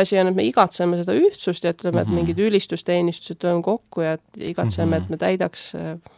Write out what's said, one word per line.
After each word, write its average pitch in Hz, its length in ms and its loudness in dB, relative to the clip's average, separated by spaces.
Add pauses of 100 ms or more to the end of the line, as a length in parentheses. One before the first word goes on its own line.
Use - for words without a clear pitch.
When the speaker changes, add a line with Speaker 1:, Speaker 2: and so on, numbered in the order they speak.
Speaker 1:
asi 190 180 2
on, 185 100 4
et 185 80 0
me 190 80 2
igatseme 180 520 2
seda 175 160 -2
ühtsust 269 520 0
ja 170 80 0
ütleme, 175 280 -2
et 175 80 0
Speaker 2:
Mhm. 170 60 0
Speaker 1:
mingid 170 240 0
ülistusteenistused 175 1000 0
tuleme 175 240 0
kokku 196 380 -4
ja 160 120 0
et 160 80 -6 (180)
igatseme, 165 580 -2
Speaker 2:
Mhm. 120 60 -2
Speaker 1:
et 95 80 -8
me 160 60 -6
täidaks, - 580 -2
äh, 165 240 -8 (200)